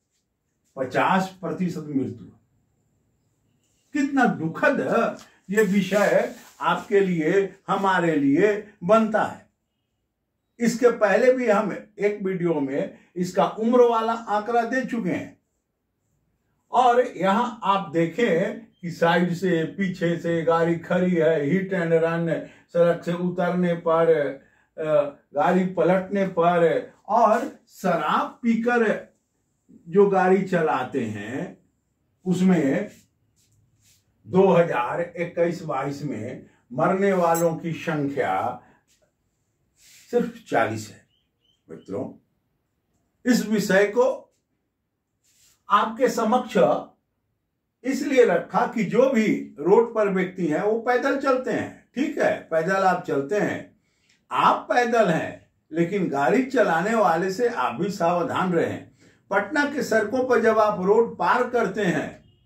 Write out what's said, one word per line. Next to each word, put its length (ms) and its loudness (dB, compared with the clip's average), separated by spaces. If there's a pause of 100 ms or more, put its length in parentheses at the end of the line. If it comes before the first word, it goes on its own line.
(760)
पचास 640 -2
प्रतिशत 460 -6
मृत्यु। 400 -6 (1700)
कितना 320 0
दुखद 540 0 (680)
ये 140 2
विषय 720 2 (260)
आपके 380 0
लिए, 560 0 (120)
हमारे 480 0
लिए 580 2 (100)
बनता 400 2
है। 260 -10 (1120)
इसके 300 2
पहले 440 4
भी 160 0
हम 380 -2 (120)
एक 240 0
वीडियो 300 -2
में 440 -4 (180)
इसका 300 0
उम्र 360 2
वाला 320 2
आंकड़ा 480 -2
दे 240 -4
चुके 240 -6
हैं। 280 -8 (1300)
और 460 4
यहाँ 460 0
आप 260 -2
देखें 800 -2 (140)
कि 100 -8
साइड 420 2
से, 300 0
पीछे 540 -4
से 260 -2
गाड़ी 320 2
खड़ी 360 0
है, 300 2
hit 360 -2
and 140 -2
run, 380 0 (440)
सड़क 320 2
से 80 -2
उतरने 600 -2
पर, 420 2 (600)
अ, 60 -8 (500)
गाड़ी 320 2
पलटने 600 0
पर, 640 0 (160)
और 600 2
शराब 760 -4
पीकर 720 0 (760)
जो 220 4
गाड़ी 320 4
चलाते 640 -2
हैं, 520 -8 (680)
उसमें 640 2 (1400)
दो 200 4
हज़ार 540 2
इक्कीस 600 -4
बाईस 400 -6
में 420 -10 (280)
मरने 400 0
वालों 420 2
की 160 -8
संख्या 920 -4 (1500)
सिर्फ 380 -2
चालीस 400 -2
है। 180 -20 (640)
मित्रों, 560 -10 (1080)
इस 120 0
विषय 400 2
को 380 0 (1500)
आपके 400 2
समक्ष 480 0 (1300)
इसलिए 420 2
रखा 420 0
कि 160 -4
जो 260 2
भी 500 0
रोड 360 4
पर 140 2
व्यक्ति 380 -2
हैं, 140 -2
वो 180 0
पैदल 400 0
चलते 320 -2
हैं। 440 -8
ठीक 220 -4
है, 340 -2
पैदल 220 0
आप 300 0
चलते 320 -4
हैं, 420 -4 (540)
आप 380 0
पैदल 380 2
हैं, 420 -4 (220)
लेकिन 380 -2
गाड़ी 340 2
चलाने 520 0
वाले 360 0
से 180 -2
आप 260 -4
भी 140 -4
सावधान 640 -2
रहें। 340 -4 (420)
पटना 360 -2
के 180 -6
सड़कों 440 -2
पर 140 2
जब 180 2
आप 220 0
रोड 360 2
पार 320 0
करते 320 -2
हैं, 420 -4 (220)